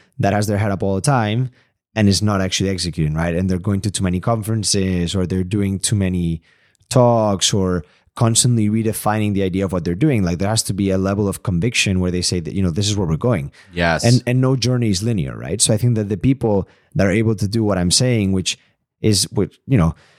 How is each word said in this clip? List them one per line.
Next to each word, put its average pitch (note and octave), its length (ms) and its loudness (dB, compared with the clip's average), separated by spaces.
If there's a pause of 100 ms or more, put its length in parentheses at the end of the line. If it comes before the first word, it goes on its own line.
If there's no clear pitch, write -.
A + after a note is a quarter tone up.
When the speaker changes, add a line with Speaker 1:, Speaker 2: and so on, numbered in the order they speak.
(180)
Speaker 1:
that G2 140 2
has G#2 160 0
their G2+ 100 0
head G2+ 140 -2
up F#2+ 100 -6
all G2 140 0
the F#2+ 40 -2
time A#2+ 500 0 (440)
and G#2+ 140 4
is F#2+ 140 2
not G#2 180 2
actually F#2+ 300 -2
executing, E2 440 -2
right? E2+ 200 -2
And F#2 140 0
they're F2+ 100 0
going G2 240 -2
to G#2 80 -2
too G2+ 120 -6
many F2+ 160 0
conferences G2 960 -2
or F#2 120 -2
they're F#2 180 -2
doing G2 340 -2
too - 180 -2
many F2+ 460 -2 (480)
talks A2+ 640 2
or F#2 300 0 (300)
constantly A2+ 540 2
redefining G#2+ 640 0
the G2 100 0
idea F#2+ 220 0
of F#2 80 -4
what F2 120 -2
they're E2+ 100 -2
doing. A#2+ 280 2
Like, E2+ 160 0
there G2 100 -2
has A2 160 0
to G#2 100 -4
be G2 160 0
a F#2+ 80 2
level G2 300 0
of - 160 -6
conviction F#2 560 0
where F2+ 100 0
they F2+ 100 -2
say F2+ 200 -2
that, D#2 120 -8
you G2 100 -2
know, F2+ 80 2
"This G#2 200 -2
is G2+ 60 -2
where G2 100 0
we're D#2+ 100 0
going." D#2 360 -2 (200)
Speaker 2:
Yes. E2+ 320 0
Speaker 1:
And, A#2+ 220 4
and B2+ 140 2
no C3 140 2
journey A#2+ 360 0
is F#2+ 120 -2
linear, F2+ 320 -2
right? C2 280 -6
So - 100 2
I G#2 60 2
think A#2+ 160 2
that G#2+ 160 -2
the G#2 80 -2
people A2+ 500 0 (260)
that F#2+ 120 2
are F#2+ 40 2
able A2 260 2
to G2 120 -2
do A2+ 160 0
what G2 140 2
I'm F2 120 2
saying, A2 420 2
which F#2+ 260 -2 (420)
is, G2+ 320 2
which, G#2 340 -4
you C3 120 2
know, D#2+ 160 2 (240)